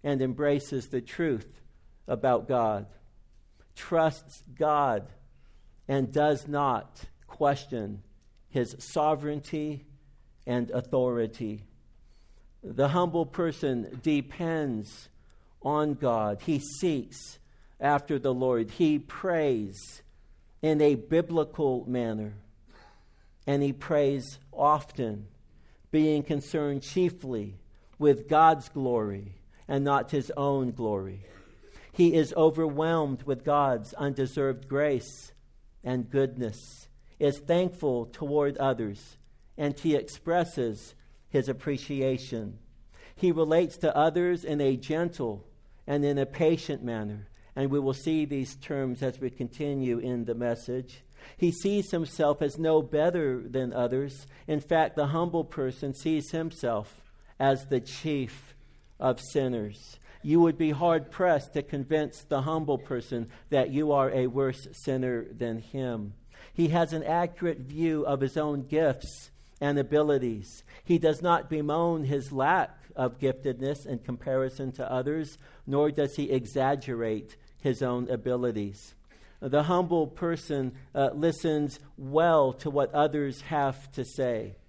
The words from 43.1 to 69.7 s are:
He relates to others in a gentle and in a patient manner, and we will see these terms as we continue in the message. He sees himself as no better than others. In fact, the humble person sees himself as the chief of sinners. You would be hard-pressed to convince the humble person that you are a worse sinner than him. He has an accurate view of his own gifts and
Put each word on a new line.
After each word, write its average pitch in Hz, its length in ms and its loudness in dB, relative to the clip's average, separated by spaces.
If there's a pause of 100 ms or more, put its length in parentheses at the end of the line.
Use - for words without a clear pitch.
He 180 160 2
relates 160 460 4
to 156 200 2
others 175 460 2
in 147 180 -2
a 135 160 4
gentle 151 680 -4 (400)
and 143 180 0
in 143 140 2
a 135 80 0
patient 156 560 0
manner, 107 440 -6 (280)
and 135 160 0
we 143 80 2
will 135 160 0
see 156 300 0
these 139 320 -6
terms 135 440 -4
as 131 180 -4
we 131 120 -4
continue 131 640 -2
in 120 280 -4
the 117 100 -2
message. 120 640 -4 (360)
He 175 140 4
sees 196 400 0
himself 151 500 0
as 143 160 0
no 160 240 4
better 151 640 0
than 123 260 -2
others. 131 520 -2 (220)
In 151 120 0
fact, 160 360 2
the 147 100 0
humble 165 380 0
person 139 500 -6
sees 151 380 -2
himself 160 680 -4 (400)
as 135 280 2
the 131 120 2
chief - 760 -6 (440)
of 127 220 0
sinners. 120 800 -4 (240)
You 151 160 4
would 165 180 6
be 160 140 2
hard-pressed 165 840 2
to 151 80 -2
convince 147 600 -2
the 139 180 0
humble 151 380 0
person 120 500 -6 (220)
that 135 180 4
you 147 220 0
are 135 180 4
a 127 160 2
worse 131 460 -2
sinner 127 540 -2
than 113 340 -4
him. 113 540 -6 (400)
He 165 160 2
has 165 220 2
an 156 120 -4
accurate 170 560 -2
view 151 440 0
of 139 160 0
his 135 160 -2
own 147 280 -2
gifts 151 680 -2 (320)
and 143 160 2